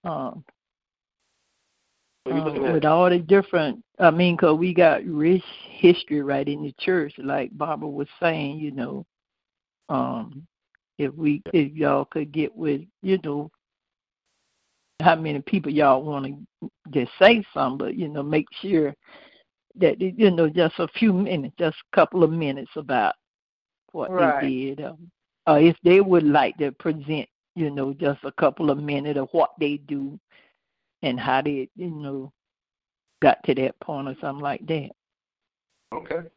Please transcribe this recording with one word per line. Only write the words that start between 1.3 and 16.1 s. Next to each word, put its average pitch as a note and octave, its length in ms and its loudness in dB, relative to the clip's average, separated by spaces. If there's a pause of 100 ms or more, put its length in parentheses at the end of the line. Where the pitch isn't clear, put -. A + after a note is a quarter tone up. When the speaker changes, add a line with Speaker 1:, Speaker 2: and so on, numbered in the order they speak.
Speaker 2:
What C3 100 -4
are - 20 0
you D#3 60 0
Speaker 1:
uh, - 40 -6
Speaker 2:
looking C#3+ 200 -4
at? B2+ 60 0
Speaker 1:
with D3+ 120 0
all F3 260 4
the F3 80 4
different, E3+ 640 0 (160)
I F3 120 6
mean, E3+ 260 2
'cause D#3 220 4
we F3+ 160 0
got D#3+ 300 4
rich E3+ 400 0 (240)
history D#3+ 540 4
right C#3 260 -4
in D3 140 -6
the C#3+ 180 -10
church, E3 380 0
like C#3 380 -4
Barbara D3+ 320 -6
was C#3+ 200 -8 (120)
saying, D#3 380 -2
you D3+ 140 -8
know. C3+ 320 -8 (840)
Um, B2+ 580 -6 (520)
if C#3 160 -4
we, D3+ 280 -2 (100)
if D3 220 0
y'all C#3+ 320 0
could D3+ 260 -8
get D3 240 -4
with, D3+ 260 -4 (200)
you F#3+ 220 0
know, D3 260 -8 (1500)
how E3 160 4
many D3+ 260 -6
people D#3 300 -4
y'all C#3+ 300 4
wanna C#3+ 340 -8 (540)